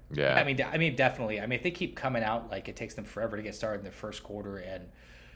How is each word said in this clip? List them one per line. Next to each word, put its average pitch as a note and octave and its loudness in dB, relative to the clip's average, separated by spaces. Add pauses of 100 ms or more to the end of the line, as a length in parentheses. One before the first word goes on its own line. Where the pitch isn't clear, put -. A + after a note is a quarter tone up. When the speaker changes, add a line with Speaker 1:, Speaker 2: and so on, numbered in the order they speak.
(120)
Speaker 1:
Yeah. C#2+ 6
Speaker 2:
I D3+ 8
mean, C#3 2
de-, C3 4
I - 0
mean, D#3+ 4
definitely. A#2 2
I G#2 -2
mean, B2 2
if - -4
they F3 2
keep - -4
coming B2 0
out, A2 0
like, G2 -4
it A2+ -10
takes A2 -8
them G#2 -8
forever G#2+ -2
to G#2+ -4
get G#2 -6
started G#2+ -2
in G2 -10
the F#2+ -10
first G#2 -8
quarter, G2+ -6
and, F2+ -8 (460)